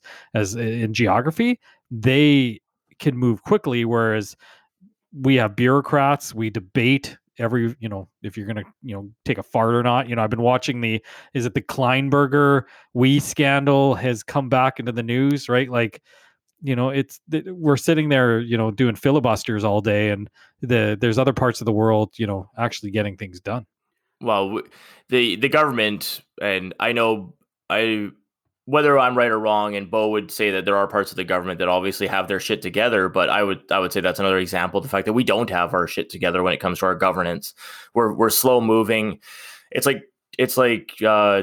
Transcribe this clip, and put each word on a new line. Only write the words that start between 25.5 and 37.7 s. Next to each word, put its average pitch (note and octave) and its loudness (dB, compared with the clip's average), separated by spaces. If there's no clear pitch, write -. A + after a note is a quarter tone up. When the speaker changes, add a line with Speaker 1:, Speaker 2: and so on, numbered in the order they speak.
Speaker 2:
and F#2 -4
I A#2 -2
know, A2+ -2
I, G#2+ -2
whether C#3+ 4
I'm B2 2
right A#2+ 4
or A2 0
wrong, G#2 0
and G2 -8
Bo G#2+ 0
would G#2+ -2
say G#2+ -2
that F#2+ -2
there G2+ 2
are G2+ 2
parts G2+ -2
of - -18
the F#2 -6
government F2+ -4
that F2+ 0
obviously F#2 0
have F#2+ -2
their G2 -2
shit G2+ -4
together, G2 0
but E2+ 0
I G2 0
would, G2 -2
I G2 2
would F#2 -2
say G2 -2
that's F2+ -2
another F#2+ 2
example F2+ -2
of F#2+ -2
the - -14
fact G2 -2
that G#2+ 0
we B2 2
don't A2 0
have F2 -2
our F2+ 0
shit - -8
together F2+ -2
when F2+ 0
it D2 -4
comes F2+ -4
to - 0
our F#2 0
governance. F2 -2